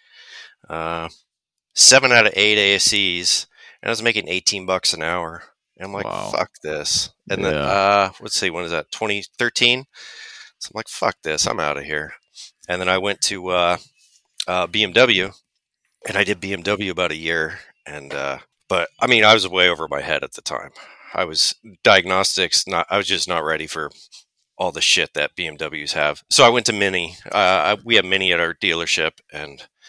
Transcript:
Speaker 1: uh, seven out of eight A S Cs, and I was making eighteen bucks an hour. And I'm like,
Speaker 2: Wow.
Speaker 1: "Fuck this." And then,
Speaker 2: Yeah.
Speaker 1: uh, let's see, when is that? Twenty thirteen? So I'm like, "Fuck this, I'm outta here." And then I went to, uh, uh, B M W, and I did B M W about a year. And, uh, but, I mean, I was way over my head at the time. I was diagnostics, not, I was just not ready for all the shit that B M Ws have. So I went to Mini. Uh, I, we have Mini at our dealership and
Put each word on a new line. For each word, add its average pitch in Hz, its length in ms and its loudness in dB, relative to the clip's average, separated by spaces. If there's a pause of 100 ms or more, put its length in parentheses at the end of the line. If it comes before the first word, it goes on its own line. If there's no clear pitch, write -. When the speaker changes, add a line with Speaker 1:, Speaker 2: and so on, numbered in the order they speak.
(680)
Speaker 1:
uh, 82 400 -8 (680)
seven 131 380 6
out 113 140 8
of 104 100 4
eight 107 220 4
A 101 160 4
S 95 100 0
Cs, 90 600 0 (340)
and - 80 -6
I 113 40 -2
was 110 100 -4
making 107 260 0
eighteen 92 380 -2
bucks 92 260 0
an 80 100 -6
hour. 82 420 -4 (320)
And 95 100 -14
I'm 101 80 -12
like, 101 100 -8
Speaker 2:
Wow. 50 260 -6
Speaker 1:
"Fuck - 200 -2 (120)
this." 76 480 -4 (200)
And 95 140 -2
then, 78 100 0
Speaker 2:
Yeah. 73 80 -2
Speaker 1:
uh, 98 480 2 (100)
let's 104 160 -6
see, 95 140 -2
when 87 140 -6
is 82 60 -6
that? 80 220 -4
Twenty 104 320 -6 (140)
thirteen? 123 480 0 (720)
So - 100 -14
I'm 104 100 -12
like, 113 100 -10
"Fuck - 340 -2
this, 78 240 -2
I'm 110 120 -2
outta 73 240 -2
here." 76 300 -8 (560)
And 90 120 -4
then 92 80 -2
I 92 100 2
went 98 240 -2
to, 92 260 -4
uh, 87 280 2 (680)
uh, 92 220 -2
B 107 160 0
M 92 80 -4
W, 98 400 2 (720)
and 92 100 -6
I 101 80 2
did 95 160 -2
B 98 120 -6
M 87 100 -8
W 98 300 -2
about 85 180 -2
a 78 60 -6
year. 80 440 -4 (260)
And, 71 280 -14
uh, 69 240 -6 (300)
but, 87 220 -2 (100)
I 120 80 0
mean, 113 160 6
I 110 100 10
was 95 140 2
way 90 200 4
over 80 200 -2
my 71 140 -4
head 78 200 -2
at - 120 -10
the - 80 -16
time. - 280 -8 (440)
I 92 100 0
was 80 300 -2 (280)
diagnostics, 95 840 2
not, 87 220 -2
I 95 80 0
was 98 100 -2
just 92 180 -2
not 85 180 -2
ready 78 220 -4
for 78 240 -8 (680)
all 92 140 -2
the - 100 -8
shit - 320 0
that 76 200 -4
B 90 140 -8
M 76 80 -12
Ws 76 380 -8
have. 73 360 -2
So 139 140 8
I 117 60 10
went 120 160 0
to 113 80 -4
Mini. 92 420 -2 (100)
Uh, - 100 -12
I, 95 460 4
we 117 140 2
have 92 80 6
Mini 95 280 0
at 85 80 2
our 85 140 -2
dealership 82 580 -2 (200)
and 73 340 -14 (220)